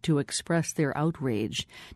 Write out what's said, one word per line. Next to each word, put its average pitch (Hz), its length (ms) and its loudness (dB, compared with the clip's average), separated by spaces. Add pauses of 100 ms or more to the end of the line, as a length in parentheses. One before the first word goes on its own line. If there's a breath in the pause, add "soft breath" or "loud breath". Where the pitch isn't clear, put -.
to 151 180 4
express - 520 0
their 147 240 0
outrage. 131 720 0 (300 loud breath)